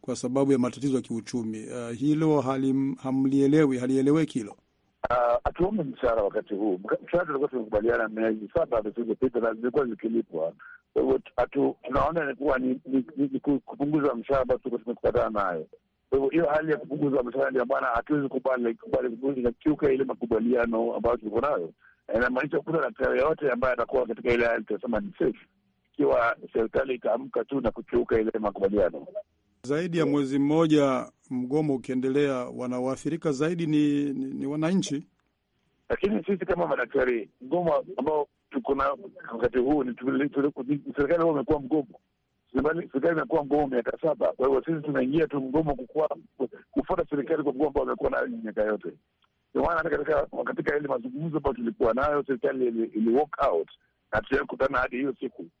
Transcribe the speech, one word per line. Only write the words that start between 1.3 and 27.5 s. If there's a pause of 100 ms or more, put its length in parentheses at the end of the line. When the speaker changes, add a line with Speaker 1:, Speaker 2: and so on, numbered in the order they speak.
Speaker 1:
uh,
hilo
halim-,
hamlielewi,
halieleweki
hilo? (540)
Speaker 2:
Ah,
hatuombi
mshahara
wakati
huu.
Mka-,
mshahara
tulikuwa
tumekubaliana
miezi
saba
zilizopita
na
zilikuwa
zikilipwa. (400)
Kwa
hivyo, (180)
hatu-,
tunaona
ni
kuwa
ni,
ni, (120)
ni,
ni
ku-,
kupunguza
mshahara
ambao
tulikuwa
tumekubaliana
nayo. (420)
Kwa
hivyo,
hiyo
hali
ya
kupunguza
mshahara
ndio
maana
hatuwezi
kubali,
kubali, (180)
inakiuka
ile
makubaliano
ambayo
tulikuwa
nayo. (360)
Na
inamaanisha
kuna
daktari
yote
ambaye
atakuwa
katika
ile
hali
tunasema
ni
safe, (540)
ikiwa (160)
serikali
itaamka
tu